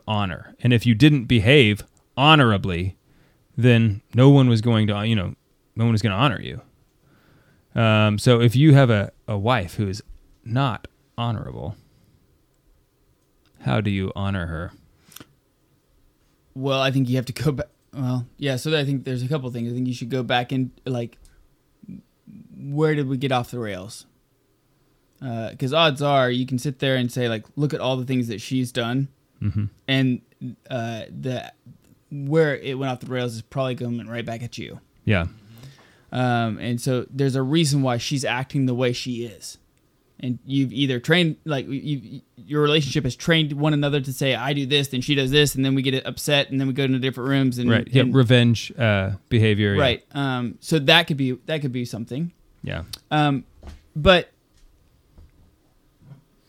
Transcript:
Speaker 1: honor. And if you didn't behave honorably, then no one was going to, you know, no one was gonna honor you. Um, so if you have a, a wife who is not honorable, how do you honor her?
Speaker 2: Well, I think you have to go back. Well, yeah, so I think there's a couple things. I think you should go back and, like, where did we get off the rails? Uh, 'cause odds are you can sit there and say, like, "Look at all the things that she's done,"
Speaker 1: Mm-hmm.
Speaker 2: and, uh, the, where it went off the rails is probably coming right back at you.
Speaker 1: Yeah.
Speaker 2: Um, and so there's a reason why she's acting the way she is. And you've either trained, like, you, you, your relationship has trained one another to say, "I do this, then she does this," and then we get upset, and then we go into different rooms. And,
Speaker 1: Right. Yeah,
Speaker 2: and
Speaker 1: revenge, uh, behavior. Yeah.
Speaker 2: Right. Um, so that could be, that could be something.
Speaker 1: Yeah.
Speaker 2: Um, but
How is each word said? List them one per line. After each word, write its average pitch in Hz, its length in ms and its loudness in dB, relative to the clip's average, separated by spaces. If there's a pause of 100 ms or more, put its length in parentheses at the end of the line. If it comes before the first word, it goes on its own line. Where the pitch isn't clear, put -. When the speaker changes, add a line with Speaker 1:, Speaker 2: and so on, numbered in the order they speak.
Speaker 1:
honor. 104 520 -6
And 123 120 2
if 117 140 2
you 117 80 6
didn't 139 320 6
behave 113 560 4 (340)
honorably, 101 800 2 (600)
then 113 440 4 (140)
no 131 160 8
one 139 180 8
was 113 120 2
going 110 280 2
to, 104 180 -2
you 113 100 0
know, 92 180 -4 (420)
no 113 80 0
one 117 80 2
was 104 100 0
gonna 104 140 0
honor 117 240 0
you. - 200 -12 (1200)
Um, 107 380 4
so 120 220 4
if 117 160 4
you 147 180 8
have 135 160 8
a, 104 220 0 (160)
a 110 100 -2
wife 101 360 -2
who 104 140 -2
is 98 140 -8 (420)
not 123 420 -4 (300)
honorable, 87 600 -6 (1800)
how 123 200 -2
do 107 100 -2
you 95 260 -2
honor 98 300 -4
her? 82 260 -10 (1800)
Speaker 2:
Well, 135 240 -2
I 135 120 2
think 131 160 2
you 123 80 0
have 127 100 -2
to 123 60 -6
go 151 200 0
back. 123 140 -8 (260)
Well, 127 340 -4 (120)
yeah, 135 180 -2
so 156 200 -2
I 143 80 0
think 135 200 -2
there's 127 180 -6
a 127 60 -4
couple 131 220 -4
things. 117 220 -6
I - 20 -6
think 127 140 -4
you 127 60 -4
should 123 160 -10
go 131 120 -2
back 123 300 -2
and, 131 180 -2 (140)
like, 120 340 -6 (1400)
where 143 380 -2
did 143 140 -2
we 135 80 -4
get 135 160 -4
off 120 180 -2
the 120 80 -10
rails? 104 480 -10 (1160)
Uh, 117 360 -8
'cause 131 140 -2
odds 151 300 2
are 139 280 2
you 127 160 -2
can 127 120 -2
sit 131 220 -6
there 135 160 0
and 123 140 -2
say, 123 180 -2
like, 110 160 -4 (120)
"Look 143 180 -2
at 135 60 -4
all 131 160 -2
the 127 80 -4
things 123 240 -2
that 107 120 -8
she's 127 320 -4
done," 127 360 -2 (340)
Speaker 1:
Mm-hmm. 104 220 -2 (240)
Speaker 2:
and, 131 320 0 (500)
uh, 117 380 -8
the, 127 440 -8 (580)
where 143 460 0
it 131 220 -8
went 135 140 -4
off 123 80 -10
the - 60 -16
rails 123 280 -6
is 110 80 -12
probably 131 340 -6
coming 120 300 -8
right 117 200 -10
back 117 160 -10
at 117 160 -12
you. 80 220 -14 (240)
Speaker 1:
Yeah. 90 220 2 (840)
Speaker 2:
Um, 117 460 -2
and 120 220 -6
so 127 300 -2
there's 135 260 0
a 135 60 0
reason 143 400 2
why 123 160 0
she's 123 260 -4
acting 127 420 -2
the 127 80 0
way 123 180 0
she 120 320 -8
is. 98 340 -18 (640)
And 123 260 -4
you've 135 260 -2
either 131 280 0
trained, 165 440 0
like, 143 220 -6
you, 117 60 -10
you, 135 480 -8 (160)
your 147 260 -2
relationship 147 400 2
has 123 140 -4
trained 160 360 0
one 151 220 0
another 143 260 0
to 135 120 -6
say, 135 240 -2
"I 127 160 -4
do 143 120 -4
this, 139 240 0
then 127 120 -4
she 147 160 0
does 135 160 0
this," 147 240 4
and 135 80 0
then 135 100 2
we 135 80 0
get 131 240 -2
upset, 143 440 -2
and 135 100 -2
then 135 80 -2
we 131 40 -2
go 139 120 -2
into 131 160 0
different 127 300 -4
rooms. 135 280 0
And, 123 100 -2
Speaker 1:
Right. 117 220 2
Yeah, 131 120 4
Speaker 2:
and 123 120 2
Speaker 1:
revenge, 120 640 4
uh, 101 340 2 (160)
behavior. 107 460 2
Yeah. 147 60 2
Speaker 2:
Right. 123 320 0
Um, 127 480 -4
so - 180 0
that 160 300 4
could 156 80 -4
be, 131 160 -2 (140)
that 156 160 -4
could 135 100 -4
be 123 120 -6
something. 120 480 -8 (300)
Speaker 1:
Yeah. 87 220 -8 (260)
Speaker 2:
Um, 147 340 0 (520)
but 175 340 6 (2250)